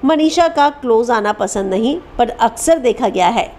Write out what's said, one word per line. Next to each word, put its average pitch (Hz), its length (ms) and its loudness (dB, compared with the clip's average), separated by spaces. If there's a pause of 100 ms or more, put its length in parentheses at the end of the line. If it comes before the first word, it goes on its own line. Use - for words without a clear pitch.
मनीषा 311 440 2
का 302 220 2
close 240 400 0
आना 214 220 0
पसंद 196 380 -4
नहीं, 226 260 0 (220)
पर 240 120 0
अक्सर 269 480 0
देखा 240 300 0
गया 185 200 2
है 202 300 -2